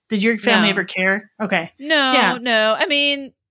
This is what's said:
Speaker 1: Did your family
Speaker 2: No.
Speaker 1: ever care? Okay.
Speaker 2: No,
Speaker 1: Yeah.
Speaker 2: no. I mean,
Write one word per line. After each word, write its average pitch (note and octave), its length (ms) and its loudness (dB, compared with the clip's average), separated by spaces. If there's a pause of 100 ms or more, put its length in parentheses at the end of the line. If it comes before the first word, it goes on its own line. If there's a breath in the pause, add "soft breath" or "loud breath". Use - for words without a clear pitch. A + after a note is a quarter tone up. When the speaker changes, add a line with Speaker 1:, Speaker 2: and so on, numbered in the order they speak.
Speaker 1:
Did G3+ 140 -2
your A3+ 140 2
family G#3+ 300 2
Speaker 2:
No. G3 40 2
Speaker 1:
ever F#3+ 120 -2
care? F#3+ 480 -2 (100)
Okay. F#3 380 -4
Speaker 2:
No, C#4 340 0
Speaker 1:
Yeah. A#3+ 280 2
Speaker 2:
no. A3 360 2
I D#4 100 -2
mean, C#4+ 460 -2 (180)